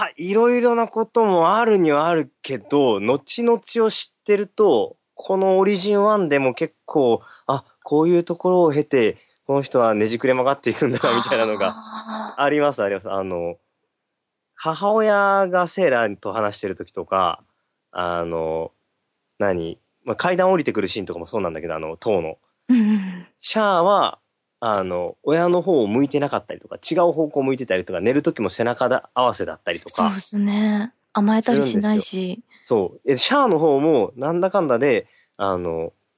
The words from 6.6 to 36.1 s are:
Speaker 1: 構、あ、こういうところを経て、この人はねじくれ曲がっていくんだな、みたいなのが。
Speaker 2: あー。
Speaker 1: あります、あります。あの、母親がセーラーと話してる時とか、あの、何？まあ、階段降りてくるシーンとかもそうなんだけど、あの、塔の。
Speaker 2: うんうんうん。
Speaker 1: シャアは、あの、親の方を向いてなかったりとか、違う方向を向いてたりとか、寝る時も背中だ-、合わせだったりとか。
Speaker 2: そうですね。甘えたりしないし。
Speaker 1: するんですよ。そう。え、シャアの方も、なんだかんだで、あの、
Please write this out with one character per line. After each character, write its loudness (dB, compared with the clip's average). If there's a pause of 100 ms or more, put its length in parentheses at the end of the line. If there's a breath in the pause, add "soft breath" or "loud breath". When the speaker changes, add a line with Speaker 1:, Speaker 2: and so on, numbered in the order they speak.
Speaker 1:
構、 2 (260 loud breath)
あ、 -2 (180)
こ 0
う 2
い 4
う 2
と -6
こ -2
ろ 4
を 4
経 0
て、 0 (300 soft breath)
こ 0
の 0
人 0
は 4
ね 2
じ -4
く -2
れ 4
曲 2
が 0
っ -20
て 0
い -2
く 0
ん 0
だ -4
な、 0
み 0
た -2
い 0
な 2
の -2
が。 -2
Speaker 2:
あ -12
ー。 0
Speaker 1:
あ 2
り 0
ま 0
す、 -4
あ -2
り -2
ま -6
す。 -12
あ -4
の、 -6 (960)
母 -2
親 2
が 0
セ 0
ー 4
ラ 2
ー -6
と -8
話 -4
し -16
て -6
る -6
時 -14
と -10
か、 -2 (480)
あ -4
の、 -6 (680)
何？ -2 (260)
ま -6
あ、 -4
階 -2
段 2
降 2
り 0
て -2
く -2
る -2
シ -6
ー -8
ン -8
と -10
か -10
も -12
そ -8
う -2
な -4
ん -12
だ -10
け -12
ど、 -6
あ -8
の、 -10
塔 -2
の。 -10 (300)
Speaker 2:
う 2
ん 2
う 2
ん 2
う 4
ん。 -6 (140)
Speaker 1:
シ -6
ャ 2
ア 2
は、 2 (400)
あ -2
の、 -6
親 2
の 0
方 2
を 0
向 2
い -2
て -2
な -2
か -2
っ -6
た -14
り -16
と -20
か、 -14
違 -8
う 4
方 -2
向 -2
を 0
向 0
い -4
て -8
た -2
り -4
と -10
か、 -4
寝 2
る 0
時 -2
も -2
背 -6
中 0
だ-、 -2
合 2
わ 0
せ -6
だ -10
っ -20
た -4
り -8
と -20
か。 0
Speaker 2:
そ -2
う -6
で -8
す -8
ね。 -2 (180)
甘 2
え 0
た 0
り 2
し -2
な 0
い 0
し。 -10
Speaker 1:
す -8
る -4
ん -6
で -8
す -14
よ。 -20 (200 soft breath)
そ -2
う。 0
え、 2
シ 0
ャ 4
ア 2
の 2
方 2
も、 2
な -4
ん -2
だ 0
か 0
ん -2
だ 2
で、 2 (300 soft breath)
あ -2
の、 -6 (260)